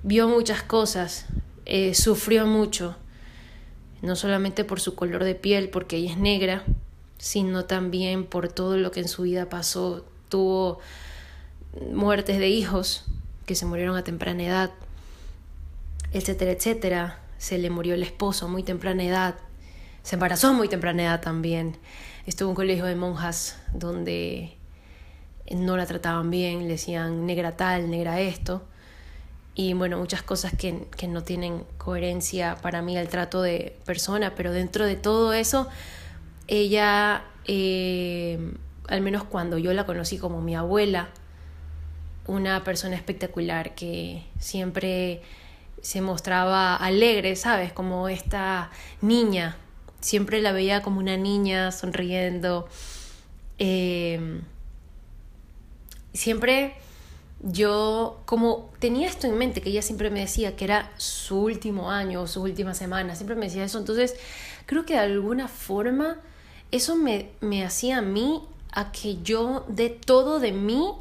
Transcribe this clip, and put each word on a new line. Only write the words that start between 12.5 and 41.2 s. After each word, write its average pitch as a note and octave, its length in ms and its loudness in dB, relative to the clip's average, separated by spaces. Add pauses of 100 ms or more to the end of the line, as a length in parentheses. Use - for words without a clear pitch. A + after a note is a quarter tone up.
que F#3 100 -2
se F3 100 -2
murieron F3 300 0
a F3+ 80 0
temprana F3 400 -2
edad, F#3 280 2 (1400)
etcétera, F#3+ 400 2
etcétera. F3+ 680 0 (180)
Se - 200 -2
le F3 120 2
murió F3 240 0
el F3 100 2
esposo G3 420 -2
a F3 40 -4
muy F#3 140 -2
temprana F#3 400 0
edad. F#3 320 2 (680)
Se F#3 140 -2
embarazó F3+ 320 6
a C4+ 40 8
muy A3 140 6
temprana F3 360 2
edad E3+ 180 2
también. E3 560 0 (500)
Estuvo F#3+ 220 -2
en - 20 -
un F3+ 40 0
colegio F#3 300 2
de F3+ 100 0
monjas E3+ 640 -4 (160)
donde E3+ 800 -4 (960)
no F#3 280 2
la F3+ 80 0
trataban E3+ 460 0
bien, F3 320 0
le E3+ 100 -2
decían E3 520 -2
negra E3+ 320 0
tal, F3+ 320 2
negra E3+ 300 0
esto. F#3 440 -2 (880)
Y F#3 200 0
bueno, F3+ 240 0
muchas F3 240 -4
cosas F#3 320 -2
que, F#3 320 -2 (120)
que F3+ 100 -6
no E3+ 160 -4
tienen F3 400 -4 (140)
coherencia F3 840 -2
para E3+ 200 -2
mí F3+ 160 -2
al E3+ 100 -2
trato F3 340 -2
de F3 440 0
persona, F#3+ 500 0
pero F3 160 -2
dentro F3+ 340 0
de G3 100 2
todo A3 380 4
eso, A3+ 340 2 (800)
ella, G#3 760 4 (220)
eh, F3+ 1080 0 (340)
al F#3+ 140 0
menos G3 220 0
cuando F3 340 -2
yo F3+ 160 2
la G3 120 2
conocí F3 320 -4
como E3+ 240 -4
mi E3 140 -2
abuela, F#3 540 2 (1160)